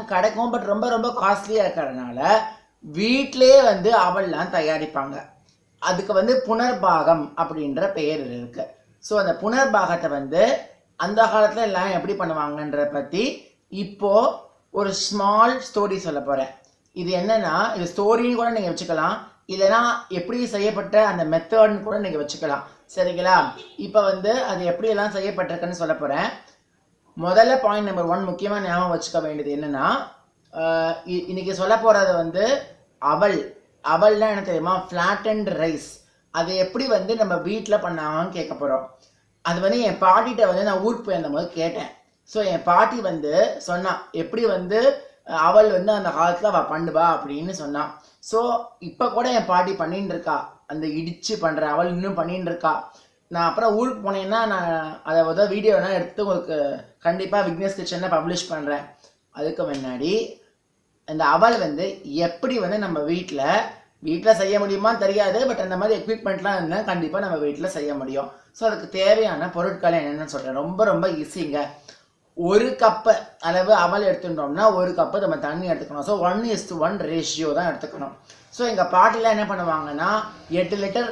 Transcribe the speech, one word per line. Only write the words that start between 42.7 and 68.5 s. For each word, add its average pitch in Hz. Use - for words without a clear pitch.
வந்து 160
சொன்னா, 180
"எப்படி 165
வந்து, 190
அஹ், 160
அவல் 202
வந்து 185
அந்த 196
காலத்துல 175
அவ 165
பண்ணுவா?" 160
அப்படின்னு 151
சொன்னா. 143
So 220
இப்ப 214
கூட 240
என் 226
பாட்டி 185
பண்ணின்னு 175
இருக்கா, 160
அந்த 156
இடிச்சு 165
பண்ற 156
அவல் 175
இன்னும் 180
பண்ணின்னு 175
இருக்கா. 160
நான் 170
அப்புறம் 220
ஊருக்கு 233
போனேன்னா 196
நான் 180
அதை 165
வந்து 170
வீடியோனா 196
எடுத்து 185
உங்களுக்கு 170
கண்டிப்பா 190
Vignesh 190
கிச்சன்ல 180
publish 170
பண்றேன். 147
அதுக்கு 160
முன்னாடி 135
இந்த 156
அவல் 196
வந்து 156
எப்படி 247
வந்து 202
நம்ம 175
வீட்ல, 151
வீட்ல 170
செய்ய 196
முடியுமான்னு 202
தெரியாது, 202
but 233
அந்த 185
மாதிரி 214
எக்யூப்மெண்ட்லாம் 196
இருந்தா 175
கண்டிப்பா 180
நம்ம 185
வீட்ல 147
செய்ய 147
முடியும். 135